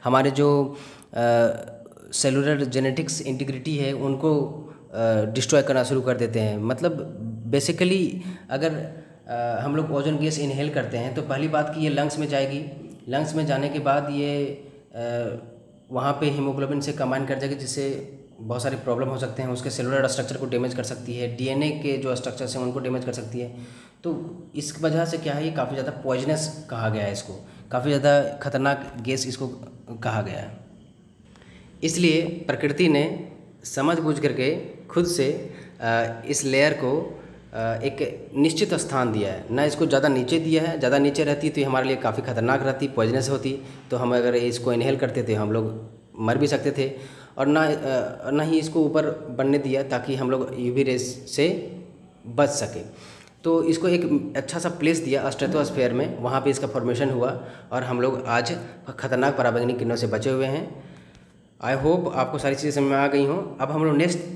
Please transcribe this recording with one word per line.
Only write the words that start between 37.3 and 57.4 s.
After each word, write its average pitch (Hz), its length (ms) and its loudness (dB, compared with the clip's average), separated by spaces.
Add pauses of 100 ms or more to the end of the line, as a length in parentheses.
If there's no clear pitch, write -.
अ, 117 60 -8
एक 113 760 -4
निश्चित 160 380 2
स्थान 131 380 0
दिया 104 200 0
है, 92 200 -8
ना 135 140 2
इसको 151 200 2
ज़्यादा 139 220 4
नीचे 131 320 2
दिया 160 240 2
है। 165 140 -2
ज़्यादा 131 200 4
नीचे 143 260 4
रहती 147 260 0
तो 151 120 -2
ये 135 60 2
हमारे 131 200 2
लिए 131 80 2
काफ़ी 110 280 -2
खतरनाक 120 400 2
रहती, 135 240 0
poisonous 123 420 2
होती, 135 300 -2 (320)
तो 127 60 0
हम 123 180 2
अगर 120 200 4
इसको 120 380 2
inhale 123 220 2
करते 127 280 0
थे 110 100 0
हम 107 180 0
लोग 110 320 -2 (360)
मर 113 180 2
भी 143 100 4
सकते 143 240 0
थे। 135 200 -2 (460)
और 135 100 2
ना, 156 180 6
अ, 135 680 -2
ना 147 120 2
ही 160 160 4
इसको 160 200 -2
ऊपर - 480 2 (100)
बनने 135 200 4
दिया 135 260 0
ताकि 131 320 -2
हम 127 160 0
लोग 127 280 -2
यूवी 123 240 2
रेज 127 180 2 (280)
से - 460 0 (520)
बच 139 220 4
सके। 113 300 -4 (640)
तो 165 200 4
इसको 165 240 2
एक 170 500 2
अच्छा 160 220 -4
सा 170 100 -2
प्लेस 160 280 2
दिया 135 320 2
स्ट्रेटोस्फीयर 135 640 2
में, 135 260 -2
वहाँ 123 220 0
पे 143 80 2
इसका 135 180 0
formation 123 420 0
हुआ 127 340 0 (280)